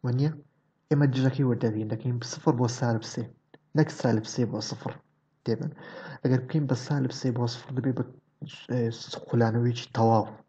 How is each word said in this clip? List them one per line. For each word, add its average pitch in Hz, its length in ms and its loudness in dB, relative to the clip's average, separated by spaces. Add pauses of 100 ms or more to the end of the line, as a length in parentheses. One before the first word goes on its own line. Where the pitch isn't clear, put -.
وە 123 140 0
نییە؟ 151 140 2 (580)
ئێمە 147 220 6
دژەکەی 131 360 2
وەردەگرین، 107 440 0
دەکەین 120 240 -4 (160)
سفر - 280 2
بۆ 123 60 4 (120)
سالب 117 340 0
سێ. 117 120 -6 (520)
نەک 151 140 6
سالب 113 420 0
سێ 127 180 -2
بۆ 110 80 -6 (120)
سفر. - 220 -8 (540)
دێبن. 113 260 -2 (500)
ئەگەر 127 220 4
بکەین 151 260 0
بە 127 60 2 (100)
سالب 135 340 0
سێ 131 160 -2
بۆ 123 80 0 (100)
سفر - 220 -14
دەبێت 127 220 0
بە، 123 60 -2 (680)
ئێ، 123 80 0 (460)
خولانەوەیەکی 117 720 2
تەواو. 113 300 6 (220)